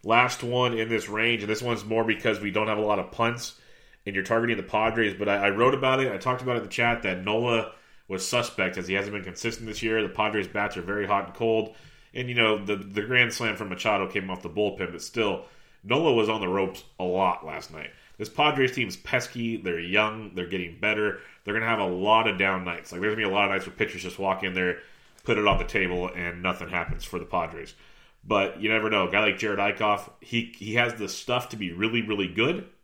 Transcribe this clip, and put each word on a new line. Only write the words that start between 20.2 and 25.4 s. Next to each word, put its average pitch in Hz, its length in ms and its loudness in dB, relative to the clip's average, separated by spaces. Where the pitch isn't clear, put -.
they're 90 140 -6
getting 87 320 -6
better, 107 400 0
they're 104 100 -6
gonna 113 140 0
have 110 120 2
a 98 60 2
lot 104 420 4
of 95 100 0
down 95 280 2
nights. 85 260 -8
Like, 87 100 -6
there's 107 120 2
gonna 110 140 0
be 95 40 2
a - 20 0
lot 101 120 4
of 98 60 0
nights 95 160 -2
where - 80 -14
pitchers 90 260 -2
just 90 160 -8
walk 95 260 0
in 90 100 -2
there, 90 260 0
put 113 140 2
it 104 80 2